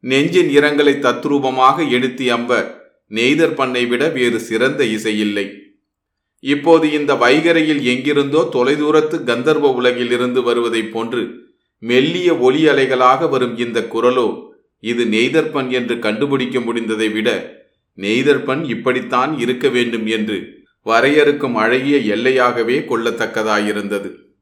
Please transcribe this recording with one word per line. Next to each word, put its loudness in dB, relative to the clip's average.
நெஞ்சின் 2
இரங்கலை 4
தத்ரூபமாக 0
எடுத்து -2
அம்ப 0
நெய்தர் 2
பண்ணை -2
விட 0
வேறு 0
சிறந்த -2
இசை -2
இல்லை. -2
இப்போது 2
இந்த -2
வைகரையில் 2
எங்கிருந்தோ 0
தொலைதூரத்து 0
கந்தர்வ 0
உலகில் 0
இருந்து 0
வருவதைப் 0
போன்று -4
மெல்லிய 2
ஒலி 2
அலைகளாக 2
வரும் -2
இந்த -4
குரலோ, 0
இது -2
நெய்தர்பன் 0
என்று -2
கண்டுபிடிக்க -2
முடிந்ததை -2
விட -2
நெய்தர்பன் 0
இப்படித்தான் -2
இருக்க -2
வேண்டும் -2
என்று -2
வரையறுக்கும் 2
அழகிய 0
எல்லையாகவே 0
கொள்ளத்தக்கதாயிருந்தது. -4